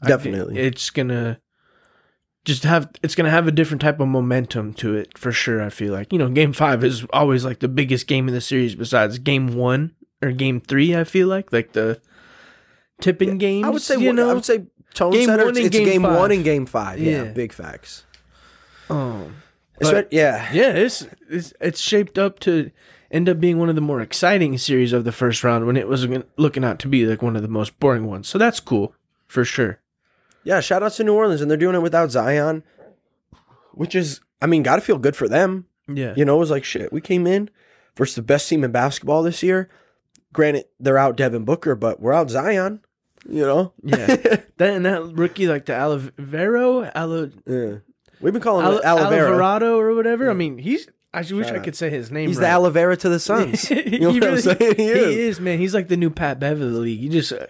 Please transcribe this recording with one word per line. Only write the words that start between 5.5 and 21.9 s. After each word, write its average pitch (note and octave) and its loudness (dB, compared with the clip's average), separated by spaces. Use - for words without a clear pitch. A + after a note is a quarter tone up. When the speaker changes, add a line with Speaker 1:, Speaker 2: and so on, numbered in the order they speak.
Speaker 1:
I G#2 -4
feel G#2 -6
like. G2 -8
You F#3 2
know, C3+ 2
game C#3+ 2
five C3+ 0
is B2 -2
always, C3 2
like, B2+ -6
the B2+ 0
biggest C3 -2
game C3+ 0
of B2 -2
the B2 -4
series B2 -2
besides A2+ 0
game C3 0
one B2+ 0
or C3+ -2
game C3 -2
three, D3 2
I E3 0
feel F#3 2
like. F#3+ -4
Like, A#2 -2
the A2 -2
tipping F#3+ 0
Speaker 2:
Yeah, G3 -2
Speaker 1:
games, G3 0
Speaker 2:
I A3 0
would C#4+ -2
say C#4 0
Speaker 1:
you B3+ 2
Speaker 2:
one, A#3+ 2
I A#3+ 4
Speaker 1:
know? A#3+ 2
Speaker 2:
would B3 -2
say A3+ 0
tone F3+ 2
Speaker 1:
Game A#3+ 4
Speaker 2:
setter, A3 4
Speaker 1:
one A#3+ 2
Speaker 2:
it's, B3 0
Speaker 1:
and A#3 2
Speaker 2:
it's G3+ 2
Speaker 1:
game G#3+ 4
Speaker 2:
game F#3 4
one F3+ 4
Speaker 1:
five. F#3+ 4
Speaker 2:
and F#3 2
game D3 0
five. G2+ -6
Yeah, D3+ 0
Speaker 1:
Yeah. A2 -10
Speaker 2:
big A#2+ -6
facts. - -18
Speaker 1:
Um, A#2+ -6
Speaker 2:
Espe- D#3 2
Speaker 1:
but G3+ 2
Speaker 2:
yeah. C3+ 2
Speaker 1:
yeah, A3+ 4
it's, G3+ 0
it's, E3+ -8
it's - -4
shaped G#3 0